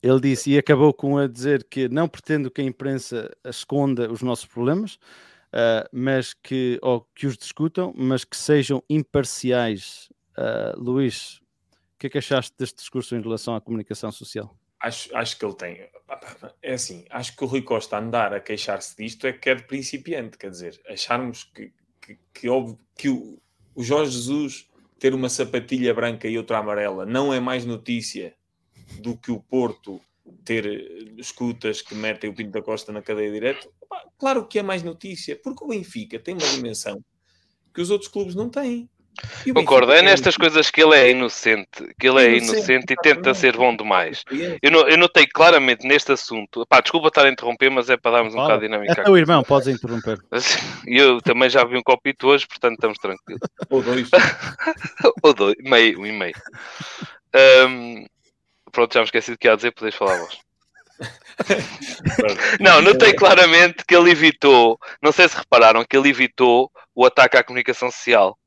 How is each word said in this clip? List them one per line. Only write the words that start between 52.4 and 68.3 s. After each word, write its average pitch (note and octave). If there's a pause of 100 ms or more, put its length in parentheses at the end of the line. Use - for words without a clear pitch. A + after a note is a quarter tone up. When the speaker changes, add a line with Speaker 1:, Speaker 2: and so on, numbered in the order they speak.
Speaker 3:
portanto -
estamos A2
tranquilos. - (280)
Speaker 2:
Ou C3
dois. B2
Speaker 3:
<laughs> -
Ou D3+
dois, G2+
meio, A#2
um G2+
e G#2+
meio. F#2 (1000)
Ahm, C3 (680)
pronto, A#2+
já B2
me A2
esqueci A2+
do A#2
que -
ia A2
dizer, A2+
podes A2
falar F#2+
vós. E2+ (600)
Speaker 2:
<laughs> -
Pronto. G#3+ (220)
Speaker 3:
Não, F3
notei A3
Speaker 2:
É. -
Speaker 3:
claramente F3+
que F3
ele F3
evitou, C#3 (220)
não D3+
sei F3
se C#3+
repararam, A#2
que -
ele C#3
evitou B2+ (240)
o B2
ataque B2+
à A#2+
comunicação B2
social. G2+